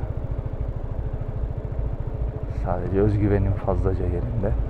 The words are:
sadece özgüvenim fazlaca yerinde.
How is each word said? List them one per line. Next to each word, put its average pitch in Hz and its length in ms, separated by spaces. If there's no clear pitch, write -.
sadece 90 360
özgüvenim 101 520
fazlaca 92 520
yerinde. 87 460